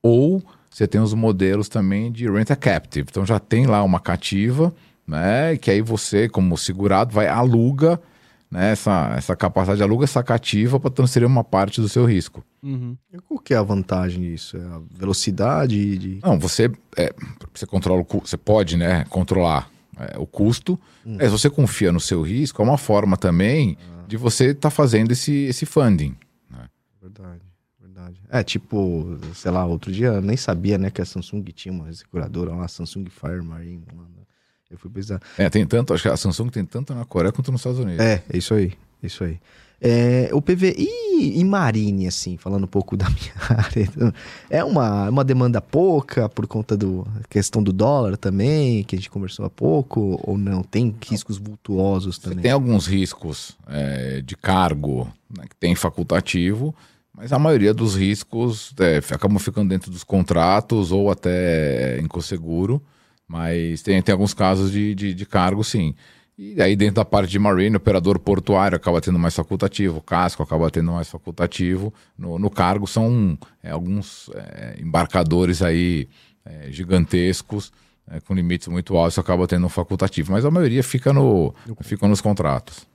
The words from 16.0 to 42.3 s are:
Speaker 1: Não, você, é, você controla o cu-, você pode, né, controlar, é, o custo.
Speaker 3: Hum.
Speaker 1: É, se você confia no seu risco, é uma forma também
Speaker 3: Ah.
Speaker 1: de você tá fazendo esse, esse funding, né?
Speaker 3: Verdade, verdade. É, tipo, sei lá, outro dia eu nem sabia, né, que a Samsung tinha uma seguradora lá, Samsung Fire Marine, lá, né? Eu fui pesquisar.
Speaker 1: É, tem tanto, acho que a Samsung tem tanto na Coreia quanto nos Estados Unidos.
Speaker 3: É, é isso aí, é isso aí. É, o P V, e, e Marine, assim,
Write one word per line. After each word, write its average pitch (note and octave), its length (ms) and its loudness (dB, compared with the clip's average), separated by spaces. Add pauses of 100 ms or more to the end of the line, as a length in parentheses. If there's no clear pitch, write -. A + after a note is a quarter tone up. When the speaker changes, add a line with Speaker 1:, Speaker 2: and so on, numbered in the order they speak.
Speaker 1:
Não, B2+ 160 2
você, A2 320 2 (240)
é, E2+ 180 -2 (400)
você - 140 -12
controla F2+ 340 2
o F2 40 -2
cu-, - 200 -4
você - 120 -6
pode, F#2 400 2
né, E2+ 320 2
controlar, F2 600 0 (300)
é, - 180 -12
o C#2+ 80 -8
custo. A#2+ 540 -2 (260)
Speaker 3:
Hum. A2 140 -10
Speaker 1:
É, B2+ 60 2
se G#2+ 60 6
você G#2+ 200 2
confia G#2+ 400 2
no F2 80 2
seu E2+ 240 -2
risco, A2+ 380 -2
é G#2 40 4
uma C3+ 120 4
forma G2+ 400 2
também G2 640 2
Speaker 3:
Ah. F2 260 -20
Speaker 1:
de G#2+ 80 -8
você B2 380 2
tá C#3+ 160 0
fazendo A#2 420 4
esse, B2 220 -2 (120)
esse C3 200 -4
funding, F2+ 500 2 (340)
né? B1 180 -18 (340)
Speaker 3:
Verdade, F#2 400 -20 (400)
verdade. F2+ 340 -20 (140)
É, B2 140 0
tipo, F2 760 -2 (160)
sei F#2 180 -4
lá, F2+ 140 2
outro E2+ 260 -4
dia A2 160 0
eu G#2 140 0
nem G2+ 160 0
sabia, G2 400 0
né, F#2+ 120 0
que F#2+ 120 -6
a F2+ 40 -2
Samsung G2 380 -10 (100)
tinha F#2+ 200 -12
uma D#2+ 180 -10
seguradora E2+ 640 -8
lá, F2 140 -6
Samsung F2+ 400 -12
Fire F2 320 -10
Marine, E2+ 420 -14 (100)
lá, E2+ 100 -20
né? F2 200 -20 (460)
Eu F2 80 -20
fui F2+ 140 -18
pesquisar. G2 300 -8 (160)
Speaker 1:
É, G2 120 2
tem G#2+ 160 2
tanto, A#2 280 0
acho E2 100 0
que G#2 60 2
a C#2 80 0
Samsung A2 320 -2
tem G2+ 160 -4
tanto C3+ 280 -10
na A#2 120 -8
Coreia F2+ 260 0
quanto C3+ 200 -4
nos B2 100 -2
Estados B2 180 -4
Unidos. G2 240 0
Speaker 3:
É, G#2+ 260 2
é F2+ 80 -4
isso F2+ 160 -2
aí, F#2+ 200 2 (280)
é F2+ 60 -10
isso - 160 -8
aí. E2+ 160 -6 (400)
É, A#2+ 540 4
o D3 80 2
P F3+ 140 2
V, F#3 200 2
e, F4+ 640 0
e F3 60 4
Marine, A2 640 0
assim, F2+ 280 -6